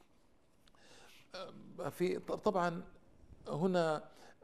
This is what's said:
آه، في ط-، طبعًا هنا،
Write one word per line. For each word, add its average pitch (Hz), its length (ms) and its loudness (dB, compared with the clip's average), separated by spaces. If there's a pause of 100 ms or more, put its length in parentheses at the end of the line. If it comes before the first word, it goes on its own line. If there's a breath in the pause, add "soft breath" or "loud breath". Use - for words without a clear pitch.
(1400 loud breath)
آه، 170 540 -8
في 180 300 0
ط-، - 120 -6
طبعًا 180 520 2 (640)
هنا، 160 560 4 (400 loud breath)